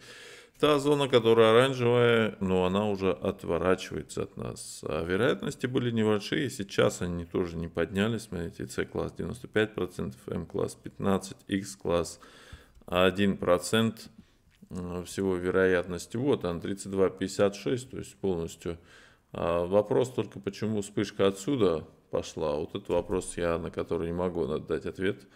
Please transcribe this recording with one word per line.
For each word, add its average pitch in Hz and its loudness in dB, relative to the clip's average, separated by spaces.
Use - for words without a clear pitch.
Та 147 4
зона, 143 2
которая 113 8
оранжевая, 120 4
но 92 2
она 101 2
уже 95 0
отворачивается 87 -2
от - -14
нас. - -10
А 82 -4
вероятности 131 -2
были 123 -2
небольшие, 110 0
сейчас - 0
они 87 -4
тоже 85 -2
не 85 -4
поднялись. 98 -2
Смотрите, 85 -8
C-класс - -6
девяносто 87 -8
пять 107 0
процентов, 90 -6
M-класс - -4
пятнадцать, - -4
X-класс 90 -2
один 92 2
процент, 104 0
м, 90 -8
всего 95 0
вероятности. 90 2
Вот 127 0
он, 85 -4
тридцать 98 -8
два 95 4
пятьдесят 98 0
шесть, 131 -4
то 87 -10
есть - -14
полностью. 85 -4
А 85 0
вопрос 104 2
только, 104 -6
почему 104 -4
вспышка 101 0
отсюда 98 0
пошла. 78 -4
Вот 78 -4
этот - -10
вопрос 87 -2
я, 85 0
на 82 -8
который 85 -4
не 85 -4
могу 87 -2
на-, 76 -2
дать 78 -4
ответ. 95 -4